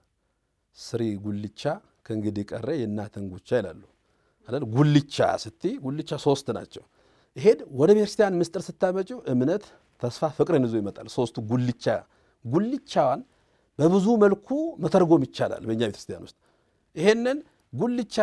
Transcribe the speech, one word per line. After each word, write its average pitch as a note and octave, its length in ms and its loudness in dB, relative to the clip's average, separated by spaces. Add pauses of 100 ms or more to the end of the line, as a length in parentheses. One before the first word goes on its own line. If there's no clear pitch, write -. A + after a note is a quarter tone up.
(800)
ስሪ - 240 -6 (160)
ጉልቻ G#2 440 -8 (400)
ከእንግዲህ G#2 440 -4
ቀረ G#2+ 260 -10
የእናትን G#2 540 -6
ጉቻ F#2 280 -14
ይላሉ G2+ 280 -4 (680)
አይደል? B2+ 220 -6
ጉልቻ D3 460 2 (200)
ስትይ - 420 -6
ጉልቻ C#3+ 400 -8
ሶስት C#3 320 0
ናቸው። - 340 -10 (520)
ይሄን E3+ 220 4 (160)
ወደ C3+ 160 4
ቤተክርስቲያን G#3 440 2
ምስጢር E3+ 280 -2
ስታመጪው F#3 640 -4
እምነት፣ C3+ 380 0 (380)
ተስፋ፣ A#2+ 200 -6 (100)
ፍቅርን C3 320 2
ይዞ A2+ 120 0
ይመጣል። G2+ 320 -6
ሶስቱ B2 360 -2
ጉልቻ። B2 400 -2 (600)
ጉልቻዋን E3 760 0 (580)
በብዙ F3+ 280 4 (120)
መልኩ G3+ 300 4 (300)
መተርጎም E3 440 4
ይቻላል - 420 -4
በእኛ A2+ 160 -2
ቤተክርስቲያን G2+ 420 -6
ውስጥ። - 140 -20 (600)
ይሄንን A#3 420 2 (340)
ጉልቻ A#3+ 500 -4